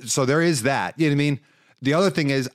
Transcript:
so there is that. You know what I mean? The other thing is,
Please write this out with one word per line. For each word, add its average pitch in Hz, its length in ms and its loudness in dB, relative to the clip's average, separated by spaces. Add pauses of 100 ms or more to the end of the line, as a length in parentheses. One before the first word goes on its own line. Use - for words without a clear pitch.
(100)
so 139 140 0
there 143 160 2
is 165 220 0
that. 127 360 -2
You 156 100 2
know - 20 2
what 143 60 2
I - 20 0
mean? 143 220 -2 (420)
The 131 100 0
other 185 160 4
thing 165 220 0
is, 135 240 0